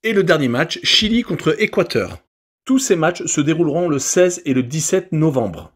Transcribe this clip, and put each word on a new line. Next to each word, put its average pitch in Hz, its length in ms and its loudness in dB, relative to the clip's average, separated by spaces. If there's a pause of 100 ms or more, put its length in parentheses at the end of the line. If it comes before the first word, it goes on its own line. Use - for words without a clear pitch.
Et 220 80 -2
le 196 120 2
dernier 151 260 2
match, 131 340 -2
Chili 226 380 2
contre 160 400 -2
Équateur. 104 560 -2 (480)
Tous 262 140 2
ces 190 180 2
matchs 175 280 -2
se - 140 -2
dérouleront 160 480 0
le 143 120 0
seize 180 440 0
et 135 100 0
le 127 100 2
dix-sept 156 500 -2
novembre. 123 640 0